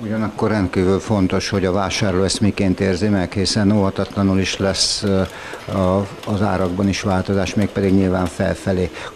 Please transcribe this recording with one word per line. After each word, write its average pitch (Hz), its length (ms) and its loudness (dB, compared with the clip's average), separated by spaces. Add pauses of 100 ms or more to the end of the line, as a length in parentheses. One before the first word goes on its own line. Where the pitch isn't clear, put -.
Ugyanakkor 110 460 -2
rendkívül 95 500 2
fontos, 92 500 0
hogy 95 160 0
a 92 60 2
vásárló 95 520 0
ezt 90 180 0
miként 98 380 2
érzi 95 280 0
meg, 95 240 0
hiszen 101 400 2
óhatatlanul 98 680 2
is 92 180 -2
lesz, - 460 0
ö, 98 180 2 (500)
a, 98 360 2 (180)
az 104 160 -2
árakban 95 460 0
is 95 140 0
változás, 95 520 0
mégpedig 98 400 0
nyilván 92 320 2
felfelé. 90 640 -2 (260)